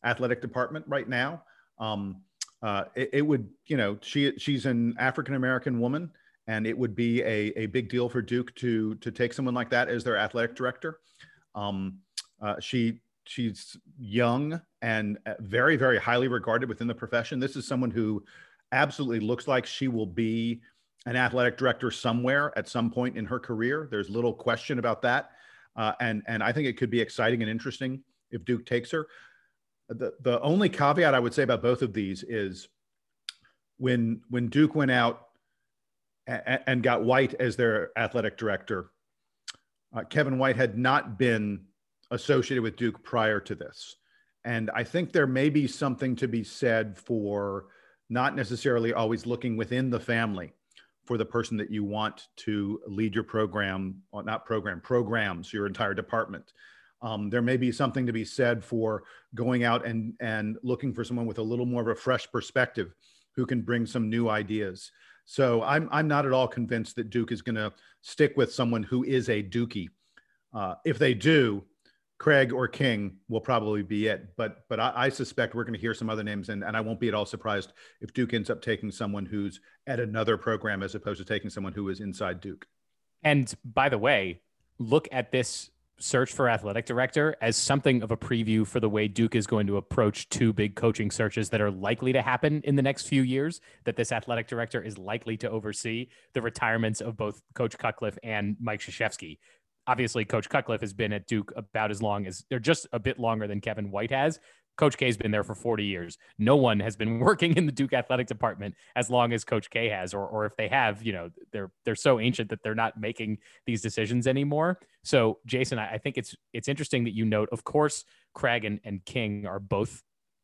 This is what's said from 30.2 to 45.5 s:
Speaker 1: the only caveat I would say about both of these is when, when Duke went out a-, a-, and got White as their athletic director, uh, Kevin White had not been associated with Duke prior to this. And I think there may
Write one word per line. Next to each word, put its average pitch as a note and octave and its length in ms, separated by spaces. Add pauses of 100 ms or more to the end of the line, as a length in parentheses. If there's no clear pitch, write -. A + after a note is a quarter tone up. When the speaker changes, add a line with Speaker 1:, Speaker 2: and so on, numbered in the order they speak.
Speaker 1:
the A#2+ 180
only F3+ 300
caveat D3+ 440
I B2+ 40
would A#2+ 160
say D3 80
about A#2+ 200
both B2 200
of A#2+ 100
these F#2+ 300
is G2 460 (1080)
when, A#2+ 540
when B2 180
Duke D3+ 260
went C#3+ 160
out A#2+ 380 (1000)
a-, B2 60
a-, B2+ 380
and B2+ 120
got A#2+ 220
White B2+ 300
as B2 220
their A2 420
athletic A2 400
director, G2 540 (1000)
uh, A#2 100
Kevin D3 340
White C3 180
had A2+ 220
not C3 400
been G#2+ 480 (440)
associated B2+ 520
with A2+ 140
Duke A2+ 260
prior A2 380
to G#2+ 140
this. - 420 (500)
And A#2 280
I A#2 100
think E3 280
there D#3 140
may C3 240